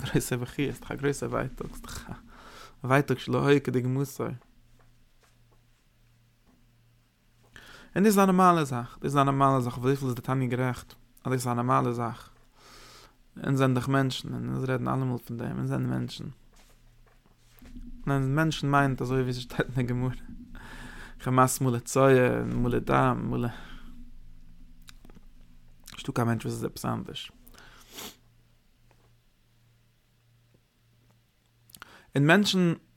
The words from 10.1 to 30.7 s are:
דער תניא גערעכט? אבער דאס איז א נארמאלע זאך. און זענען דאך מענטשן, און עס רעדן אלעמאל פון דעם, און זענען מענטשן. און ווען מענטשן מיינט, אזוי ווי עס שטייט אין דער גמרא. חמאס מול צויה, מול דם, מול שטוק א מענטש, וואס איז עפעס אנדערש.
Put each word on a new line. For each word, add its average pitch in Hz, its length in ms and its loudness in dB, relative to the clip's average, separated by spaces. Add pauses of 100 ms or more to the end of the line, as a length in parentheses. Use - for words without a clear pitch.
דער 120 100 -10
תניא 131 240 0
גערעכט? 123 460 -4 (280)
אבער 127 120 -2
דאס 123 120 0
איז - 0 -
א 120 80 0
נארמאלע 127 380 2
זאך. 117 380 -8 (1120)
און 139 120 0
זענען 131 180 4
דאך 123 140 -2
מענטשן, 135 460 0
און 123 220 -6
עס 131 120 -4
רעדן 123 200 -2
אלעמאל 127 300 -2
פון - 180 -12
דעם, 127 220 -6
און 131 80 -4
זענען 127 240 -2
מענטשן. 123 340 -6
און - 80 -12 (1700)
ווען 135 280 0
מענטשן 151 360 0
מיינט, 139 320 2
אזוי 127 180 0
ווי 127 100 0
עס 123 60 -4
שטייט - 240 -6
אין 120 260 -2
דער 123 100 -2
גמרא. 127 140 -2 (1080)
חמאס 127 400 2
מול 123 180 0
צויה, 127 680 4 (100)
מול 123 240 0
דם, 127 500 2
מול 123 160 -2 (2500)
שטוק - 240 -6
א 117 40 2
מענטש, 117 200 0
וואס 120 100 -4
איז 117 100 -6
עפעס - 200 -8
אנדערש. 120 480 -8 (4000)